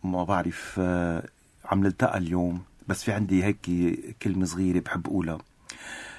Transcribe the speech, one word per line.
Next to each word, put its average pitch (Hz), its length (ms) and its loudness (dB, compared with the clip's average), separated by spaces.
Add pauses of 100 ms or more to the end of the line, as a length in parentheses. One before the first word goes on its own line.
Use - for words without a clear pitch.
ما 92 200 0
بعرف، 87 560 -2
آه، 87 440 2 (420)
عم 98 180 2
نلتقى 98 340 2
اليوم، 90 440 0 (260)
بس 92 160 -2
في 117 80 -2
عندي 95 320 4
هيك 101 260 0 (520)
كلمة 92 240 2
صغيرة 90 340 2
بحب 85 280 -4
أقولها. 82 300 -2 (800)